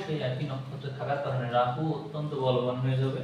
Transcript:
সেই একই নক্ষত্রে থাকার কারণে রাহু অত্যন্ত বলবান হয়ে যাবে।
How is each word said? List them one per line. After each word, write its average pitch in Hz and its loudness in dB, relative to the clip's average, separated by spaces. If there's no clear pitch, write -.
সেই 151 0
একই 131 -2
নক্ষত্রে 131 -6
থাকার 135 0
কারণে 127 0
রাহু 127 2
অত্যন্ত 147 -4
বলবান 127 2
হয়ে 131 2
যাবে। 131 2